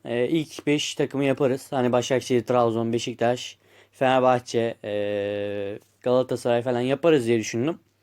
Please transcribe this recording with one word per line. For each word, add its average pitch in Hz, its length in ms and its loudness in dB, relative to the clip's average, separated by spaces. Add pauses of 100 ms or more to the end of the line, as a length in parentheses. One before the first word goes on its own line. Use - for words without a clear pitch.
E, 120 220 0
ilk 156 400 -4
beş 147 280 -2
takımı 139 280 -2
yaparız. 135 460 0
Hani 123 220 0
Başakşehir, 123 500 0
Trabzon, 117 520 0
Beşiktaş, 120 640 -4 (340)
Fenerbahçe, 127 920 2
e, 104 960 -4 (240)
Galatasaray 123 580 2
falan 123 200 -2
yaparız 135 460 2
diye 117 120 4
düşündüm. 117 400 -4 (240)